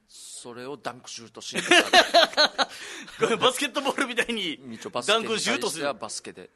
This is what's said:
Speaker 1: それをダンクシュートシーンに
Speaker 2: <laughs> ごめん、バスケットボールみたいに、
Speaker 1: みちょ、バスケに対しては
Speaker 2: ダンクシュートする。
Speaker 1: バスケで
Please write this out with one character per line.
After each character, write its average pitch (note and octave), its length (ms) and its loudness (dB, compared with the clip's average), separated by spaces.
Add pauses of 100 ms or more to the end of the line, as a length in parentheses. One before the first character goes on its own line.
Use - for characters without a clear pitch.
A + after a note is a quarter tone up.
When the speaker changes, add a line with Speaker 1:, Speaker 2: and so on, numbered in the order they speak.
Speaker 1:
そ - 440 -16
れ B2 140 -12
を C#3 100 -10
ダ A#2+ 160 -8
ン B2 80 -18
ク - 80 -20
シ - 140 -14
ュ A2+ 40 -18
ー - 40 -20
ト A2 100 -18
シ - 160 -10
ー - 40 0
ン - 20 -4
に - 80 -8
Speaker 2:
<laughs> - 1500 4
ご - 80 2
め A3+ 80 2
ん、 - 20 -8
バ A#3 140 4
ス - 60 -6
ケ C#4+ 80 -2
ッ A#3 60 -12
ト D4 80 -2
ボ C4+ 120 -2
ー - 80 -2
ル C#4 80 0
み A#3+ 80 -6
た A3+ 80 0
い A#3+ 100 -4
に、 F3 260 -6
Speaker 1:
み A#2 180 -14
ち - 80 -14
ょ、 G#2+ 40 -10
バ A#2+ 120 -4
ス - 40 -8
ケ G#3+ 120 4
に A3 80 -2
対 A3 120 -2
し - 60 -2
て G#3 60 0
は C4 60 0
Speaker 2:
ダ - 60 -6
ン - 0 -
ク G3 80 -2
シ D#3 80 -6
ュ - 40 -6
ー - 20 -2
ト C#3+ 80 -2
す - 20 -10
る。 - 0 -
Speaker 1:
バ G#2+ 160 -12
ス - 120 -10
ケ G2+ 100 -14
で F2+ 240 -18